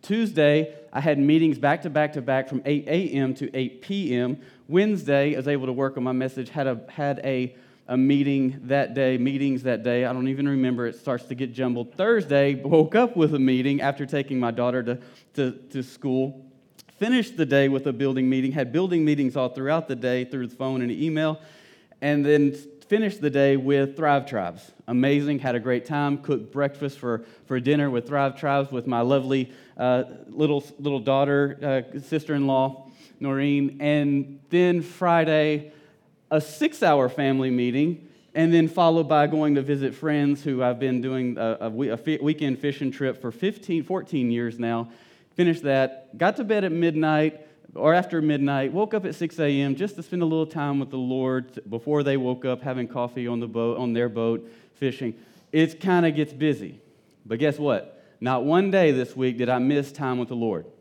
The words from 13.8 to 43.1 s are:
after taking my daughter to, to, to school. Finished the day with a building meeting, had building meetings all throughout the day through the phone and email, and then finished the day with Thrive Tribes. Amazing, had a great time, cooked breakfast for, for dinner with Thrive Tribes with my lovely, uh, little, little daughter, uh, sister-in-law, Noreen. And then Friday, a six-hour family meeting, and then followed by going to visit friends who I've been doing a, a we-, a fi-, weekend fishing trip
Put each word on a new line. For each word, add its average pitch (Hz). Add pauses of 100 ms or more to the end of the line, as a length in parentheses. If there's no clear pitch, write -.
after 139
taking 139
my 120
daughter 123
to, 120 (360)
to, 131 (180)
to 135
school. 131 (540)
Finished 233
the 160
day 139
with 135
a 139
building 131
meeting, 131
had 135
building 175
meetings 143
all 131
throughout 147
the 131
day 127
through 127
the -
phone 131
and 120
email, 156 (640)
and 147
then 147 (340)
finished 208
the 147
day 139
with 139
Thrive 143
Tribes. 90 (140)
Amazing, 139
had 127
a 120
great 123
time, 143
cooked 120
breakfast 139
for, 117 (220)
for 131
dinner 143
with 120
Thrive 139
Tribes 139
with 123
my 120
lovely, 131 (280)
uh, 127 (240)
little, 147 (160)
little 139
daughter, 139
uh, 147
sister-in-law, 139 (300)
Noreen. 139
And 143 (120)
then 175
Friday, 156 (580)
a 156
six-hour 151
family 135
meeting, 127 (280)
and 165
then 165
followed 165
by 147
going 151
to 139
visit 139
friends 143
who 131
I've 123
been 127
doing 127
a, 113
a 110
we-, 123
a 113
fi-, 156
weekend 147
fishing 139
trip 131